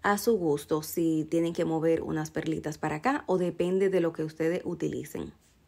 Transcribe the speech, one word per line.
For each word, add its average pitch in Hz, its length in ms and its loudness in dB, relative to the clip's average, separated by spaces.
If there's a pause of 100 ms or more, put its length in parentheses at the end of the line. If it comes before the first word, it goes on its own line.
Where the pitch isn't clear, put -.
a 202 140 4
su 214 220 2
gusto, 156 440 0
si 160 480 0
tienen 170 220 2
que 170 140 0
mover 160 360 2
unas 156 280 -4
perlitas 156 480 -4
para 151 180 -2
acá 269 300 -2
o 185 100 2
depende 180 540 2
de 185 100 4
lo 165 140 2
que 160 100 -4
ustedes 160 400 -2
utilicen. 143 720 -6 (340)